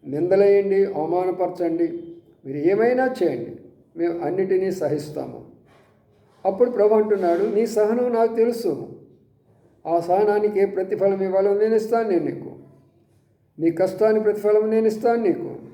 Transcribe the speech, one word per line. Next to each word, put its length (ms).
నిందలేయండి, 880
అవమానపరచండి, 1080
మీరు 120
ఏమైనా 680
చేయండి, 360
మేము 220
అన్నిటినీ 520
సహిస్తాము. 760
అప్పుడు 240
ప్రభు 240
అంటున్నాడు, 500
"నీ 220
సహనం 480
నాకు 220
తెలుసు, 540
ఆ 120
సహనానికి 600
ఏ 60
ప్రతిఫలం 580
ఇవ్వాలో 340
నేను 180
ఇస్తాను 340
నేను 160
నీకు, 260
నీ 120
కష్టానికి 520
ప్రతిఫలం 460
నేను 180
ఇస్తాను 340
నీకు." 340